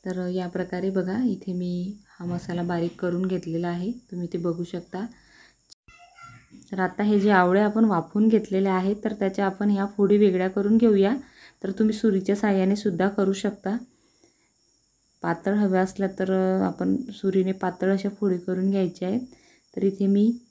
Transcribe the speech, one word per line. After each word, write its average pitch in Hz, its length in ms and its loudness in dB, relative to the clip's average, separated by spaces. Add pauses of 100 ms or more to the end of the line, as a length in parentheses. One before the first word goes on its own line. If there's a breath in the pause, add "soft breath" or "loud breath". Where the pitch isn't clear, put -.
तर 180 220 -4
या 180 200 -4
प्रकारे 180 420 -4
बघा, 190 340 -2
इथे 190 280 -4
मी 180 440 -4 (120)
हा - 180 -14
मसाला 175 360 -6
बारीक 175 380 -4
करून 180 260 -2
घेतलेला 175 420 -4
आहे, 175 240 -6
तुम्ही 175 400 -10
ते 180 60 -4
बघू 170 260 -4
शकता. 180 420 -10 (1700 loud breath)
तर 190 60 -6
आता 185 240 -2
हे 208 180 4
जे 208 100 4
आवळे 185 300 6
आपण 214 240 2
वाफवून 208 440 2
घेतलेले 196 400 2
आहेत, 190 360 0
तर 214 80 -2
त्याच्या 196 340 -2
आपण 196 240 0
ह्या 202 160 0 (100)
फोडी 202 220 4
वेगळ्या 185 300 4
करून 202 280 2
घेऊया. 220 400 4 (460 loud breath)
तर 190 80 -6
तुम्ही 214 260 0
सुरीच्या 196 400 2
साहाय्याने 196 400 2
सुद्धा 190 320 0
करू 196 240 0
शकता. 196 440 -4 (1500 soft breath)
पातळ 170 320 -2
हव्या 190 260 2
असल्या 190 280 -2
तर, 190 240 -4
अ, 190 320 2
आपण 185 320 -2 (140)
सुरीने 190 420 0
पातळ 185 400 -2
अशा 196 160 -2
फोडी 196 300 -2
करून 185 320 -2
घ्यायच्या 185 380 -2
आहेत. 226 120 -2 (560 soft breath)
तर 185 60 -2
इथे 196 240 0
मी 208 320 2 (120)